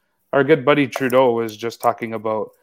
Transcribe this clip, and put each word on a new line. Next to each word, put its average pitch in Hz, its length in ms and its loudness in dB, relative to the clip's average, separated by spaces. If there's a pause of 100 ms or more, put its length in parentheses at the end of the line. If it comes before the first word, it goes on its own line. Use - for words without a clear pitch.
(340)
Our 139 120 2
good 139 200 2
buddy 143 220 2
Trudeau 127 460 2
was 113 240 -4
just 113 240 -10
talking 117 340 -4
about 110 360 -6 (120)